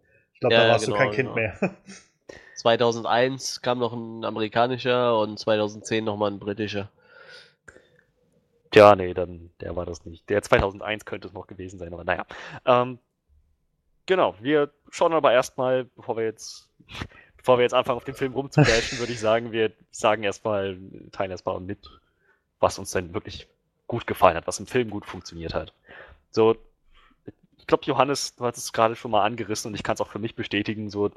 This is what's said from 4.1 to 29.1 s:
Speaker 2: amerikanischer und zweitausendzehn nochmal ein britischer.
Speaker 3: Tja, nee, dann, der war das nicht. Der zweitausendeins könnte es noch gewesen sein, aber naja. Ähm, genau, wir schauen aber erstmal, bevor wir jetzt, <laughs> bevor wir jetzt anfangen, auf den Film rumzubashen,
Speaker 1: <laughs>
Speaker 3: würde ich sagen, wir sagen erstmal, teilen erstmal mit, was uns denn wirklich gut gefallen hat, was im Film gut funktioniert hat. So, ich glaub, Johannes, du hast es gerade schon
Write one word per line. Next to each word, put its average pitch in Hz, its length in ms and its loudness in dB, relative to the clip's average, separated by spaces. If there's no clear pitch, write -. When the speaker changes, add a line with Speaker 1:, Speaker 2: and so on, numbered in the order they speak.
Speaker 2:
amerikanischer 120 960 0
und 107 200 -2
zweitausendzehn 110 680 -2
nochmal 104 260 -2
ein 101 80 -8
britischer. 101 500 -6
Speaker 3:
Tja, 104 240 12
nee, 92 180 -2
dann, 87 380 -8
der 87 140 -10
war 87 100 -6
das 85 200 -12
nicht. 85 240 -14
Der 101 120 2
zweitausendeins 104 640 0
könnte 101 220 -10
es 85 60 -20
noch 92 140 -14
gewesen 92 320 -16
sein, 85 140 -12
aber 85 100 -14
naja. 85 220 -2
Ähm, 123 340 2
genau, 147 360 2
wir 147 300 2
schauen 170 240 2
aber 143 200 4
erstmal, 127 520 0
bevor 113 320 -10
wir 113 80 -4
jetzt, - 440 -12
<laughs> - 500 -16
bevor 127 200 4
wir 123 60 4
jetzt 120 100 2
anfangen, 127 240 0
auf 120 60 -12
den 135 120 -10
Film 131 180 -4
rumzubashen, 127 640 2
Speaker 1:
<laughs> - 20 -8
Speaker 3:
würde 117 140 -6
ich 117 60 -10
sagen, 113 320 0
wir 110 200 0
sagen 110 320 0
erstmal, 98 540 -4
teilen 95 200 -6
erstmal 92 280 -6
mit, 92 300 -12
was 92 200 2
uns 95 120 -12
denn 90 220 -6
wirklich - 340 -12
gut 117 200 -6
gefallen 90 280 4
hat, 80 120 -8
was - 120 -6
im 98 80 -14
Film 123 220 -2
gut 101 160 -10
funktioniert 85 480 -12
hat. 80 200 -10
So, 113 240 2
ich - 100 -20
glaub, - 180 2
Johannes, 139 500 0
du 123 100 -6
hast 120 120 -4
es - 160 -12
gerade 113 220 2
schon 117 160 -10